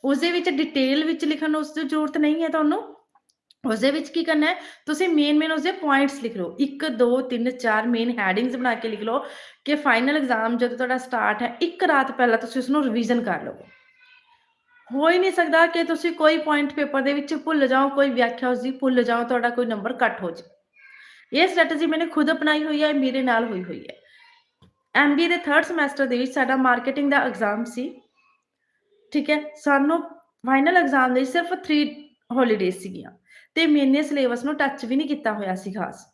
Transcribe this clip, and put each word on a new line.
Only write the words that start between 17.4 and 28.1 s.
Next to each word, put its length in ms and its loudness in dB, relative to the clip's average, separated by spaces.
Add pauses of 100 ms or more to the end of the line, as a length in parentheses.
ਜਾਓ, 220 2
ਕੋਈ 200 2
ਵਿਆਖਿਆ 400 0
ਉਸਦੀ 220 -2
ਭੁੱਲ 320 2
ਜਾਓ, 200 0
ਤੁਹਾਡਾ 260 0
ਕੋਈ 160 -2
ਨੰਬਰ 280 -4
ਕੱਟ 280 0
ਹੋ 100 -6
ਜਾਏ। 180 -16 (840)
ਇਹ 140 4
ਸਟ੍ਰੈਟੇਜੀ 380 0
ਮੈਨੇ 220 -2
ਖੁਦ 240 2
ਅਪਣਾਈ 320 0
ਹੋਈ 200 -2
ਹੈ, 100 2
ਮੇਰੇ 280 0
ਨਾਲ 240 2
ਹੋਈ 180 -6
ਹੋਈ 160 -12
ਹੈ। 160 -18 (1000)
ਐਮ 200 4
ਬੀ 80 0
ਏ 40 0
ਦੇ 100 0
ਥਰਡ 280 0
ਸਮੈਸਟਰ 400 -2
ਦੇ 120 -2
ਵਿੱਚ 160 -4
ਸਾਡਾ 240 2
ਮਾਰਕੀਟਿੰਗ 540 0
ਦਾ 140 2
ਐਗਜ਼ਾਮ 400 -2
ਸੀ, 220 -10 (1200)